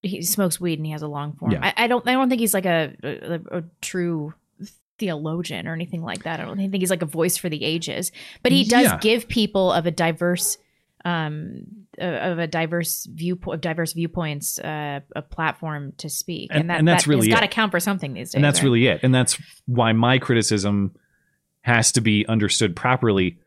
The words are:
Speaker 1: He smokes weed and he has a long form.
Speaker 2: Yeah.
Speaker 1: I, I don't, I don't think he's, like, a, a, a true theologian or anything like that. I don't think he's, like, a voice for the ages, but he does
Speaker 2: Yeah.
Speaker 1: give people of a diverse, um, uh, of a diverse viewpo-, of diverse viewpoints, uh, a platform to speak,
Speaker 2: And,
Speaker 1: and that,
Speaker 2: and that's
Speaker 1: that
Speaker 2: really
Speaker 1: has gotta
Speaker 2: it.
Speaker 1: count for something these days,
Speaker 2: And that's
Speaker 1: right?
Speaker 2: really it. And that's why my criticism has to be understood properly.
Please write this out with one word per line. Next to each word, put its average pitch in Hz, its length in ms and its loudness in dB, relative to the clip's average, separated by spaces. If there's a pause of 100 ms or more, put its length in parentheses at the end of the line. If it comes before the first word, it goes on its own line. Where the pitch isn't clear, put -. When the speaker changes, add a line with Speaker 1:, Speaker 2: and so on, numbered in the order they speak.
Speaker 1:
He 185 200 -6
smokes 175 380 0
weed 170 180 -2
and 156 80 -6
he 156 60 -6
has 151 100 -8
a 151 60 -8
long 147 260 -8
form. - 180 -2
Speaker 2:
Yeah. 185 240 0
Speaker 1:
I, 226 80 2
I - 20 0
don't, 247 200 0
I 247 60 2
don't 262 160 2
think 247 120 0
he's, 220 140 2
like, 185 120 0
a, 165 360 0
a, - 560 -8
a 165 60 -8 (160)
true 165 540 -4 (640)
theologian 160 680 -6
or 160 80 -6
anything 165 280 -8
like - 220 -8
that. 165 160 -6
I - 40 -8
don't - 120 -8
think 196 180 -4
he's, 185 160 0
like, 175 120 0
a 170 40 -4
voice 165 300 0
for - 120 -6
the 156 160 -6
ages, 165 480 -4 (300)
but 254 100 4
he 277 120 4
does 240 200 6
Speaker 2:
Yeah. 208 140 4
Speaker 1:
give 220 300 2
people 196 440 2
of 160 140 0
a 175 40 0
diverse, 175 680 -2 (480)
um, 156 560 -6 (360)
uh, - 60 -6
of 170 340 -2
a 170 80 -2
diverse 165 600 -4
viewpo-, 175 480 -6
of 160 80 -8
diverse 165 320 -4
viewpoints, 165 640 -6
uh, 147 420 -6 (140)
a 151 80 -8
platform 151 760 -6
to 151 140 -10
speak, - 400 -8
Speaker 2:
And, 156 120 2
Speaker 1:
and 170 80 -2
that, 170 100 0
Speaker 2:
and 156 80 6
that's - 160 6
Speaker 1:
that 143 60 0
Speaker 2:
really 120 180 4
Speaker 1:
has 113 60 6
gotta 226 120 4
Speaker 2:
it. - 60 -2
Speaker 1:
count 220 180 0
for 170 100 0
something 175 320 -4
these - 180 -12
days, - 40 -12
Speaker 2:
And 135 100 4
that's 143 140 4
Speaker 1:
right? - 60 0
Speaker 2:
really 123 240 6
it. 87 140 2
And 127 120 6
that's 127 240 2 (260)
why 117 300 2
my 120 240 4
criticism 101 760 2 (680)
has 117 300 2
to - 80 2
be 104 280 4
understood 104 480 2
properly. 107 680 2